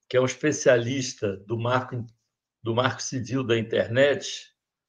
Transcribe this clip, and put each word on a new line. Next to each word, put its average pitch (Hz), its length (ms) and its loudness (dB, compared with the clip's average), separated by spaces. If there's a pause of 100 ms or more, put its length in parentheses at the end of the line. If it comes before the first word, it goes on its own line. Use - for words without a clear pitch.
que 127 80 2
é 127 40 6
um 131 40 4
especialista 127 1120 0 (100)
do 117 100 -4
marco, 120 480 -2 (560)
do 113 140 -4
marco 127 260 0
civil 131 400 -4
da 117 160 2
internet, 113 920 0 (400)